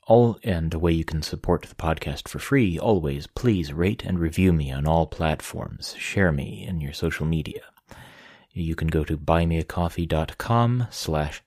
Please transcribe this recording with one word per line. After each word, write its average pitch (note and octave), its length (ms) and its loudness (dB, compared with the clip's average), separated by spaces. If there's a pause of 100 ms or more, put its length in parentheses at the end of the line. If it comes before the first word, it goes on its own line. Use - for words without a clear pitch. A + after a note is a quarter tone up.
all, A#2 380 6
and E2 320 0
a D#2+ 40 -2
way E2+ 120 4
you E2 140 2
can D#2 180 -4
support - 400 -2
the - 100 -18
podcast D#2+ 540 -4
for - 100 -10
free, G#2 400 2
always, D2+ 480 0
please F2+ 480 0
rate F2+ 300 0
and F#2 160 -2
review E2+ 340 4
me C#2+ 180 2
on C#2 140 -2
all D#2+ 220 4
platforms. - 880 -6
Share F#2 340 2
me C#2 360 -4
in E2+ 140 -4
your C#2+ 120 -6
social - 320 -2
media. D#2+ 360 -2 (880)
You E2 240 -4
can D#2+ 140 -2
go D#2+ 140 2
to D#2 140 -4
buy E2 300 2
me E2 100 2
a D#2+ 60 0
coffee E2+ 420 -4
dot D#2+ 320 -2
com A#2+ 540 0
slash D2+ 560 -4